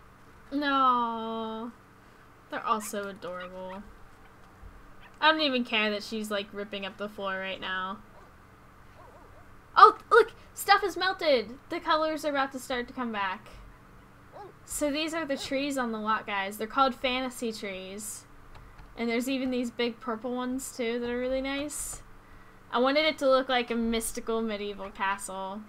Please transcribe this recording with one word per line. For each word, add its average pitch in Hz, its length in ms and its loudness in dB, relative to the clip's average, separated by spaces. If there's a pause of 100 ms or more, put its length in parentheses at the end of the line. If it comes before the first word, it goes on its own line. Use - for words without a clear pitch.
(520)
No. 233 1200 2 (800)
They're - 160 -6
all 220 160 2
so 202 260 -4
adorable. 185 760 -10 (1400)
I 302 100 8
don't 311 100 4
even 254 240 2
care 214 260 2
that 208 120 -4
she's, 214 280 -6
like, 202 220 -2
ripping 202 320 -8
up 190 120 -10
the 208 120 -6
floor 196 280 -4
right 190 220 -6
now. 185 400 -4 (1800)
Oh, 427 220 12 (120)
look! 440 220 8 (220)
Stuff 403 300 4
is 349 140 -2
melted! 294 600 2 (120)
The 330 100 -2
colors 311 460 2
are 302 40 0
about 269 240 0
to 262 60 -8
start 247 280 -4
to 269 60 -16
come 240 180 -4
back. 196 380 -4 (1160)
So 294 260 0
these 311 220 -2
are 330 120 -2
the 277 120 -2
trees 277 400 -2
on 240 140 -2
the 220 80 -4
lot, 214 260 0
guys. 202 320 -4
They're 220 100 -6
called 269 280 4
fantasy 254 560 -2
trees. 196 720 -10 (720)
And 233 120 -2
there's 240 200 0
even 262 220 0
these 247 200 -2
big 240 280 -2
purple 240 360 -6
ones, 254 400 -4
too, 240 240 -2
that 240 100 -4
are 240 100 -2
really 262 220 0
nice. 277 600 -4 (680)
I 240 80 2
wanted 277 260 4
it 311 140 2
to 277 100 4
look 262 200 6
like 247 220 2
a 233 40 0
mystical 226 680 0
medieval 202 480 -4
castle. 196 800 -4